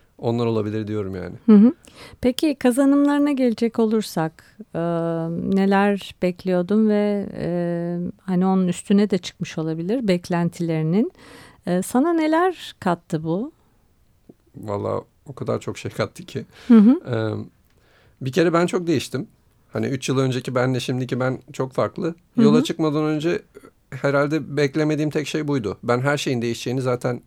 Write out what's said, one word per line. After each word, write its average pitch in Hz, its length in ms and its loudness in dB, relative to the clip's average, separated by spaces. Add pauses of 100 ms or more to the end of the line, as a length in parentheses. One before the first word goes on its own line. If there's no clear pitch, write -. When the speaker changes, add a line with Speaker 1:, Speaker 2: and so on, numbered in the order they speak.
(180)
Speaker 1:
onlar 117 280 0
olabilir 107 400 -2
diyorum 101 300 -6
yani. 90 180 -10 (120)
Speaker 2:
Hı 220 60 8
hı. 214 200 8 (480)
Peki 262 380 0
kazanımlarına 285 720 2
gelecek 240 460 -2
olursak, 214 800 -2 (180)
e, 165 40 -4 (800)
neler 196 680 2
bekliyordun 185 640 0
ve, 208 460 0
e, - 140 -6 (720)
hani 185 260 0
onun 185 220 2
üstüne 202 420 2
de 190 80 0
çıkmış - 400 -10
olabilir 170 500 -4
beklentilerinin. 170 1040 0 (540)
E, 180 160 0
sana 294 300 2
neler 320 680 0
kattı 170 440 -4
bu? 185 280 -4 (1040)
Speaker 1:
Vallahi 104 480 -4 (220)
o 143 80 -16
kadar 117 260 -4
çok - 180 -10
şey 98 120 -10
kattı - 320 -8
ki. - 240 -12 (220)
Speaker 2:
Hı 233 100 10
hı. 220 360 6
Speaker 1:
E, - 20 0 (1080)
bir 131 80 -6
kere 170 200 2
ben 170 140 2
çok 180 200 -2
değiştim. 147 400 -2 (460)
Hani 110 140 -2
üç 131 220 -6
yıl 131 100 0
önceki 131 360 -2
benle 127 260 0
şimdiki 127 400 -4
ben 127 180 -2 (140)
çok 131 200 -6
farklı. 110 340 -2
Speaker 2:
Hı 170 80 -4 (220)
hı. 233 60 6
Speaker 1:
Yola 226 220 6
çıkmadan 156 400 -2
önce 156 380 -2 (480)
herhalde 143 680 -2
beklemediğim 151 540 0
tek 147 160 -2
şey 156 220 -4
buydu. 110 340 -2
Ben 120 180 2
her 143 160 0
şeyin 131 260 -2
değişeceğini 120 400 -4
zaten 123 440 -2